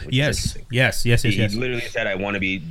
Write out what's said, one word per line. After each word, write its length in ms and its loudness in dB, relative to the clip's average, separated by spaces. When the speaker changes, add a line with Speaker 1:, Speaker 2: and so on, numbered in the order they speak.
Speaker 1:
which 100 -6
Speaker 2:
Yes, 140 2
Speaker 1:
is 60 -4
interesting. 260 -6
Speaker 2:
yes, 360 2
yes, 180 4
yes, 100 2
Speaker 1:
He, 60 0
Speaker 2:
yes. 120 2
Speaker 1:
he 60 -2
literally 320 -2
said, 160 -2
"I 80 -2
wanna 240 -2
be 320 -2